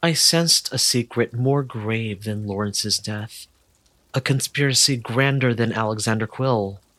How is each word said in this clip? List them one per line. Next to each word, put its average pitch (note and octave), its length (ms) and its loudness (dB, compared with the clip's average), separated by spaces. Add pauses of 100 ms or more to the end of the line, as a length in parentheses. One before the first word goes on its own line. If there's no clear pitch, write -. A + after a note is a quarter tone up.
I E3+ 100 2
sensed - 600 2
a C3 60 -4
secret A#2 540 0
more C3 300 2
grave A2 640 -4
than G#2+ 220 -4
Lawrence's G2+ 520 -2
death, - 480 -8 (680)
a C3 60 0
conspiracy C3+ 760 2
grander B2+ 580 2
than A2+ 180 0
Alexander A2 540 0
Quill. G#2+ 540 -2 (180)